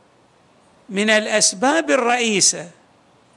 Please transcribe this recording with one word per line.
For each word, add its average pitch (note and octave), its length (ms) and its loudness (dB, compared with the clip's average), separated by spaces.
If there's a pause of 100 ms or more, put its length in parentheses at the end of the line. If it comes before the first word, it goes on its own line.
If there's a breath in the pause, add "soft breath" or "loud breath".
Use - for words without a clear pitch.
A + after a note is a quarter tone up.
(880)
من G#3 220 0
الأسباب A3 800 0
الرئيسة A3+ 800 0 (680)